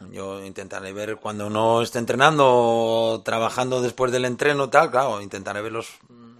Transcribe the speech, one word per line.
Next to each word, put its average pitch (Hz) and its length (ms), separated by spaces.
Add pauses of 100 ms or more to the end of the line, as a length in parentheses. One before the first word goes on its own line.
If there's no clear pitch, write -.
(120)
Yo 98 320
intentaré 95 500
ver 104 220
cuando 104 340
no 113 320
esté 117 160
entrenando 135 500
o 113 720
trabajando 123 600
después 123 300
del 127 120
entreno, 135 460
tal, 151 200
claro, 123 300
intentaré 101 400
ver 110 120
los, 113 160 (520)